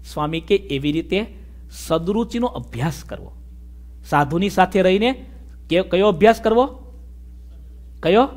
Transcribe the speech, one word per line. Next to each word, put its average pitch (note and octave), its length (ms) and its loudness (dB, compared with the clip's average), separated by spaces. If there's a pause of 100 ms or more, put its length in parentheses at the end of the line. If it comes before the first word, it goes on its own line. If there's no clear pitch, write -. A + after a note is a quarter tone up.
(120)
સ્વામી D#3 280 -4
કે F3+ 140 0
એવી D3 380 -2
રીતે F3+ 340 -2 (440)
સદરુચિનો G#3 760 -2
અભ્યાસ C3 580 -6
કરવો. - 280 -14 (720)
સાધુની D#3+ 460 0
સાથે F#3 320 2
રહીને G3+ 420 2 (460)
કે-, F3 120 4
કયો F#3+ 260 2
અભ્યાસ G#3 320 4
કરવો? A#3+ 520 0 (1080)
કયો? G#3 340 4